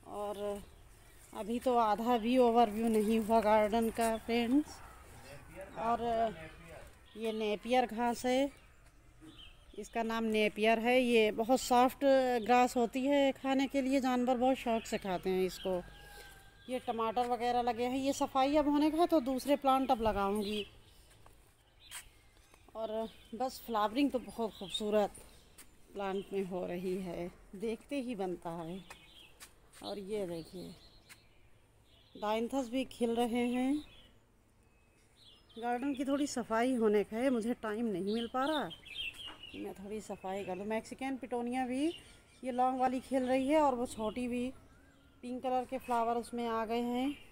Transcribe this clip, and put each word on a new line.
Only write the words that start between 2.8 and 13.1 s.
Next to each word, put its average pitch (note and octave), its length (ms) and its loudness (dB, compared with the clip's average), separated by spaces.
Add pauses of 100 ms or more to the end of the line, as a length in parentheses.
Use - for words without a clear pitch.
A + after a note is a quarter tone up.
नहीं A3 300 4
हुआ A3+ 220 4
garden G#3+ 500 4
का A3+ 260 0
friends। A#3+ 600 0 (1000)
और A#3 240 -2 (1160)
ये A3 160 -4
नेपियर A3 520 2
घास A#3 400 -2
है, C4 260 2 (1300)
इसका A3+ 240 -4
नाम A3+ 200 -2
नेपियर G#3+ 560 4
है। B3 220 4
ये A#3 320 6
बहुत A3+ 280 2
soft B3+ 440 4 (400)
ग्रास B3 320 6
होती B3+ 280 0
है, C#4 280 6